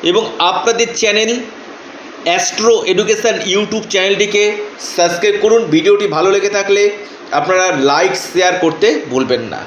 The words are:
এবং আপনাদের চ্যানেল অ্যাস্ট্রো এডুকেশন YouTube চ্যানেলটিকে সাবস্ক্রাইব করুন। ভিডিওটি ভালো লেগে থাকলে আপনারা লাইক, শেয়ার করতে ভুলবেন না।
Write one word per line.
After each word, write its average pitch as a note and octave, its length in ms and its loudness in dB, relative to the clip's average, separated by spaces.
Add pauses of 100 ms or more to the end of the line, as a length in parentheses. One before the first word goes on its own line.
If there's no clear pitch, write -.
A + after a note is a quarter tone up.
এবং F#3 200 0 (160)
আপনাদের A3+ 560 0
চ্যানেল A3 440 0 (840)
অ্যাস্ট্রো G3+ 640 0
এডুকেশন G#3 500 0 (180)
YouTube G#3+ 360 -2
চ্যানেলটিকে G3+ 540 2 (520)
সাবস্ক্রাইব F3 460 2
করুন। A3 240 6
ভিডিওটি F#3 420 4
ভালো E3 240 2
লেগে G3+ 180 2
থাকলে G3+ 320 2 (500)
আপনারা F#3 340 2 (140)
লাইক, D3 360 2
শেয়ার F3+ 440 0
করতে F3 500 0
ভুলবেন B2 320 0
না। - 260 -8